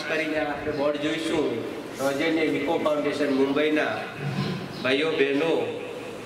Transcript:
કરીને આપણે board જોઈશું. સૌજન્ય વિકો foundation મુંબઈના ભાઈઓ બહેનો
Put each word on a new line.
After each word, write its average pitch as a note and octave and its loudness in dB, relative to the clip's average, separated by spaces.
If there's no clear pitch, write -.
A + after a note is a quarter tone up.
કરીને D#3 0
આપણે D3 -2
board D3 0
જોઈશું. D3 0
સૌજન્ય D#3 2
વિકો C#3 0
foundation D3 2
મુંબઈના C#3 2
ભાઈઓ C#3+ 2
બહેનો C#3 2